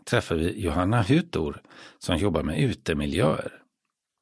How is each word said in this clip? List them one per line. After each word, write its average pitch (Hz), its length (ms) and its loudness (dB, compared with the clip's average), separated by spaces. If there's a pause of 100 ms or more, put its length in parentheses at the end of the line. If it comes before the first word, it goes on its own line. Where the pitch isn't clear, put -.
träffar 101 320 0
vi 87 240 -2
Johanna 92 420 2
Hutor 90 600 0 (360)
som - 180 -2
jobbar 82 260 0
med 78 180 -2
utemiljöer. 85 920 0 (680)